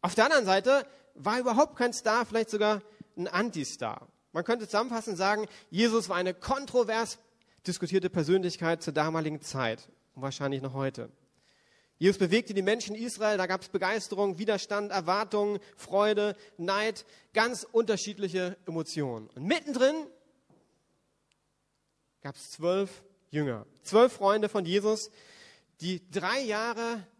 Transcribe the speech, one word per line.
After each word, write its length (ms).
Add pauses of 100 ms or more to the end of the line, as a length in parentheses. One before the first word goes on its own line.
Auf 140
der 100
anderen 200
Seite 420 (280)
war 200
er 60
überhaupt 340
kein 180
Star, 320
vielleicht 240
sogar 320 (360)
ein 100
Anti-Star. 800 (240)
Man 120
könnte 220
zusammenfassend 520
sagen, 280 (240)
Jesus 380
war 80
eine 180
kontrovers 880 (480)
diskutierte 420
Persönlichkeit 720
zur 120
damaligen 480
Zeit 480 (260)
und 60
wahrscheinlich 400
noch 120
heute. 380 (880)
Jesus 160
bewegte 360
die 80
Menschen 340
Israel, 420
da 80
gab's 220
Begeisterung, 720
Widerstand, 520
Erwartung, 680 (160)
Freude, 600 (200)
Neid, 480 (280)
ganz 360
unterschiedliche 960
Emotionen. 680
Und 80
mittendrin 640 (2250)
gab's 300
zwölf 520 (280)
Jünger, 340 (180)
zwölf 300
Freunde 340
von 180
Jesus, 460 (680)
die 280
drei 300
Jahre 680 (140)